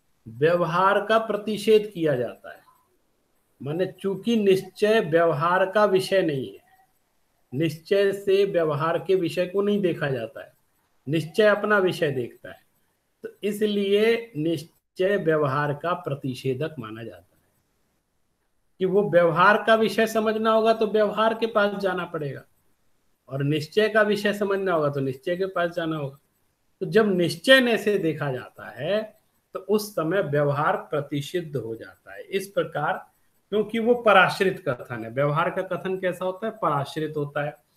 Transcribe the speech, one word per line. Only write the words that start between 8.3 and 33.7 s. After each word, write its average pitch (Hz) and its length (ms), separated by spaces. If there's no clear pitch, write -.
व्यवहार 160 640
के 190 80
विषय 180 300
को 196 160
नहीं 202 200
देखा 151 280
जाता 113 340
है, - 100
निश्चय 160 360
अपना 208 340
विषय 170 340
देखता 117 380
है, - 120
तो - 60
इसलिए 208 960
निश्चय 170 800
व्यवहार 147 560
का 170 200
प्रतिषेधक 139 840
माना 113 240
जाता 92 140
है - 80
कि 185 60
वो 190 240
व्यवहार 175 540
का 226 120
विषय 220 320
समझना 220 440
होगा 220 220
तो 220 140
व्यवहार 214 460
के 220 140
पास 202 340
जाना 185 240
पड़ेगा, 143 380
और 135 140
निश्चय 156 460
का 214 120
विषय 208 320
समझना 196 400
होगा 151 160
तो 139 100
निश्चय 135 380
के 190 80
पास 175 260
जाना 160 260
होगा। 139 220
तो 190 60
जब 196 320
निश्चय 175 420
नय 233 180
से 202 200
देखा 156 340
जाता 104 380
है 180 500
तो 185 60
उस 208 320
समय 170 300
व्यवहार 147 560
प्रतिषिद्ध 147 800
हो 113 200
जाता 98 380
है। 101 100
इस 196 240
प्रकार, 156 640
क्योंकि 208 300